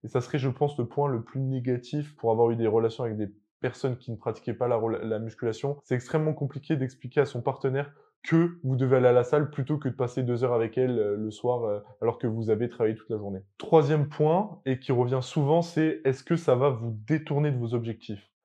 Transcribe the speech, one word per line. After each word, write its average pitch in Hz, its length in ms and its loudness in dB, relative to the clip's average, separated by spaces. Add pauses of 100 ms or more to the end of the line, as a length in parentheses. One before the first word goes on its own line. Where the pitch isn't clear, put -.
et 147 40 -12
ça 127 140 -2
serait, - 160 -6
je 135 100 0
pense, 143 300 -2
le 131 100 -4
point 143 220 -2
le 113 140 -4
plus - 180 -8
négatif 131 720 -4
pour 117 160 0
avoir 117 200 4
eu 117 40 0
des 113 120 0
relations 113 360 0
avec 110 140 -4
des 101 160 -6 (260)
personnes 127 380 -4
qui - 140 -12
ne 110 40 -6
pratiquaient 113 380 -6
pas 120 140 -2
la 120 100 2
rela-, 113 260 -2
la 110 160 -4
musculation. 117 640 -6
C'est 127 120 -2
extrêmement 156 380 -2
compliqué 147 440 -4
d'expliquer 127 440 -2
à 135 40 6
son 127 160 -8
partenaire 135 500 -2 (320)
que 170 400 2
vous 135 120 0
devez 131 220 4
aller 123 100 8
à 123 60 8
la 123 100 6
salle 147 260 2
plutôt 143 280 -2
que 143 120 -2
de 120 40 -4
passer 127 300 -2
deux 120 200 0
heures 123 100 2
avec 113 240 0
elle, 127 220 2
euh, 104 180 0
le 107 140 -4
soir, 120 320 -2
euh, 104 160 -2 (220)
alors 117 180 0
que 127 80 -2
vous 110 220 -2
avez 113 200 2
travaillé 110 260 0
toute - 140 -20
la 110 80 -4
journée. 101 220 -8 (180)
Troisième 151 500 4
point, 165 580 0
et 131 140 -2
qui - 120 -6
revient 127 300 2
souvent, 151 400 2
c'est 160 420 0
est-ce 131 200 0
que 170 120 0
ça 151 200 2
va 135 140 4
vous 113 280 -4 (100)
détourner 151 440 0
de 127 60 -2
vos 117 160 -4
objectifs ? 113 560 -6 (160)